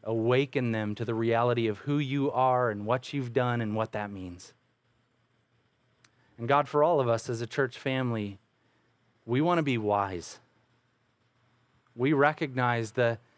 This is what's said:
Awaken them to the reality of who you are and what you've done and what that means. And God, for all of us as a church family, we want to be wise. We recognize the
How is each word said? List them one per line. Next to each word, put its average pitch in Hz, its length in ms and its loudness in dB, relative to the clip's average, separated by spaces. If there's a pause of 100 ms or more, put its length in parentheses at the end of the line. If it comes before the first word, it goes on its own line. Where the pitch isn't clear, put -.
Awaken 123 680 0
them 107 240 -2
to 113 100 -6
the 113 100 -2
reality 117 520 2
of 104 120 -2
who 143 180 -2
you 139 340 0
are 123 380 2
and 104 160 -6
what 123 260 -2
you've 127 220 -6
done 123 260 2
and 107 160 -2
what 110 180 -2
that 104 180 -6
means. 90 420 -14 (1800)
And 117 100 -8
God, 139 220 2
for 147 140 4
all 165 160 4
of 127 80 2
us 117 220 0
as 117 120 -4
a 117 60 -6
church 131 300 -2
family, 117 600 -2 (880)
we 123 160 0
want 170 160 4
to 160 60 2
be 135 140 0
wise. 101 640 -2 (1600)
We 131 180 2
recognize 127 800 2
the 117 260 2 (200)